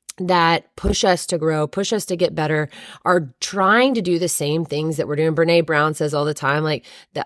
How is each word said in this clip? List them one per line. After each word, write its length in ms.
that 560
push 280
us 240
to 100
grow, 300
push 260
us 120
to 100
get 180
better, 360
are 340
trying 540
to 80
do 160
the 100
same 380
things 320
that 100
we're 80
doing. 200
Brene 280
Brown 300
says 200
all 120
the 80
time, 300
like, 220
the 120